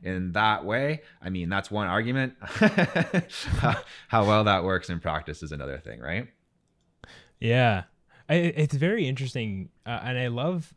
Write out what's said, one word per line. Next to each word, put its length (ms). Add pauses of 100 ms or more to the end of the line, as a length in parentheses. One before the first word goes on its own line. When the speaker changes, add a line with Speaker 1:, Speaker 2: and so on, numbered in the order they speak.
Speaker 1:
in 300
that 320
way. 360 (200)
I 80
mean, 180
that's 240
one 160
argument. 500
<laughs> 40
How, 1300 (340)
how 160
well 180
that 220
works 240
in 100
practice 440
is 100
another 240
thing, 240
right? 260 (1120)
Speaker 2:
Yeah. 440 (460)
I, 60
it's 400
very 320
interesting. 640 (160)
Uh, 180
and 140
I 100
love 500